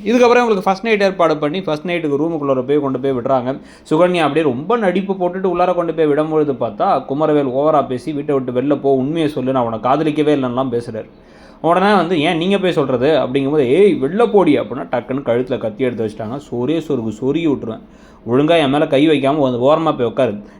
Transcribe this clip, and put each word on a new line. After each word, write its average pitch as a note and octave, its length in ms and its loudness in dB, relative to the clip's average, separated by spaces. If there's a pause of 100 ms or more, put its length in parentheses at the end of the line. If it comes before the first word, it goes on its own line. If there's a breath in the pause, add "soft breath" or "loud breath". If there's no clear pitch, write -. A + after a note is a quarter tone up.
இதுக்கப்புறம் A#3+ 400 4
இவங்களுக்கு G#3+ 180 0
ஃபர்ஸ்ட் F#3+ 240 -2
நைட் G#3+ 160 2
ஏற்பாடு F3+ 360 2
பண்ணி, D3+ 240 -2
ஃபர்ஸ்ட் D#3 260 -6
நைட்டுக்கு D#3 320 -2
ரூமுக்குள்ளார C#3+ 420 0
போய் C#3+ 180 0
கொண்டு C3+ 200 -2
போய் C3+ 140 -2
விடுறாங்க. B2+ 460 -2 (300 loud breath)
சுகன்யா F3 300 2
அப்படியே D3 340 0
ரொம்ப E3+ 240 -2
நடிப்பு F#3+ 360 -2
போட்டுட்டு F3+ 440 -2
உள்ளார F3+ 180 0
கொண்டு E3+ 180 -2
போய் D#3+ 140 2
விடும்பொழுது D3+ 440 0
பார்த்தா, C3 540 -2
குமரவேல் C#3+ 500 0
ஓவரா C#3+ 320 2
பேசி, B2+ 260 -6
"வீட்டை D3 220 -2
விட்டு B2+ 260 -2
வெளில C#3+ 180 0
போ, C3+ 140 0
உண்மையை D3 360 0
சொல்லு, C3 220 -4
நான் C3 120 0
உன்னை A2+ 160 -4
காதலிக்கவே D3 560 0
இல்லைன்னுலாம்" B2+ 460 -2
பேசுறாரு. A2 280 -10 (520 loud breath)
உடனே F#3 340 4
வந்து, E3+ 260 2
"ஏன் E3 160 0
நீங்க F#3 200 0
போய் F#3 140 0
சொல்றது?" C3 360 0
அப்படிங்கும்போது, C3+ 520 0
"ஏய், D3+ 420 4
வெளில F#3+ 300 0
போடி" F3 280 4
அப்படின்னா B2+ 320 -8
டக்குன்னு C3 300 -4
கழுத்துல B2+ 360 -2
கத்தி G#2+ 260 -6
எடுத்து A#2 220 -2
வச்சுட்டாங்க. A2 340 -8 (120)
சொரியே B2+ 260 -2
சொருகு B2+ 340 -4 (100)
சொருகி D3 300 0
விட்டுருவேன். A2 300 -6 (500 loud breath)
"ஒழுங்கா D3+ 260 4
என் C#3+ 120 2
மேல D3 180 2
கை D3 220 4
வைக்காம C#3 280 2
வந்து C3 200 0
ஓரமா D3+ 400 2
போய் A#2+ 100 0
உட்காரு. G#2+ 340 -2 (180 loud breath)